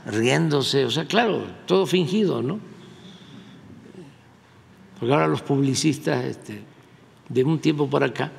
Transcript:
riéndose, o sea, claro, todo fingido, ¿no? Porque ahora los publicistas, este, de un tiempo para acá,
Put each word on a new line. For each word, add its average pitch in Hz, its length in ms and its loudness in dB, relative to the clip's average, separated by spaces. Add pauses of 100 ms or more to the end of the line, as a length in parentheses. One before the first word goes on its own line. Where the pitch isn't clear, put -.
riéndose, 135 800 2
o 117 60 -2
sea, 156 140 -2
claro, 180 420 0 (180)
todo 185 200 4
fingido, 175 560 2
¿no? 156 180 -4 (2500)
Porque 120 140 2
ahora 156 140 4
los 151 140 0
publicistas, 139 840 0
este, 107 380 -12 (680)
de 127 140 2
un 151 160 2
tiempo 147 300 0
para 139 180 2
acá, 135 320 -4